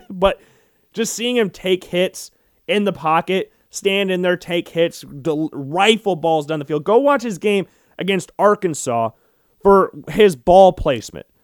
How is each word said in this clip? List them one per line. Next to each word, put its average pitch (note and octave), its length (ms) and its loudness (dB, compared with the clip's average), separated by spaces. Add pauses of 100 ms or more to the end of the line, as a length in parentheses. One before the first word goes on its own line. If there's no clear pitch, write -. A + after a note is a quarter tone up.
<laughs> - 80 -16
But F#3 320 -2 (520)
just A3 220 -4
seeing A#3+ 220 -2
him G#3+ 140 0
take F#3 340 -4
hits - 460 -4 (360)
in G3+ 180 0
the G3 80 0
pocket, D#3+ 600 -2 (180)
stand G3 400 -2
in F3+ 120 -2
there, F3+ 140 0
take F3 320 -6
hits, E3 340 -2
del-, C#3+ 500 -4
rifle F#3 640 0
balls D#3 300 0
down D#3 140 -4
the C#3+ 40 -8
field. D3+ 200 -4
Go G#3+ 140 2
watch C#4 240 2
his A3 160 -8
game G3+ 280 -2 (320)
against F#3+ 400 -4
Arkansas D3+ 720 0 (520)
for G3 300 4 (160)
his F#3+ 260 4
ball F3+ 380 6
placement. - 540 -6 (180)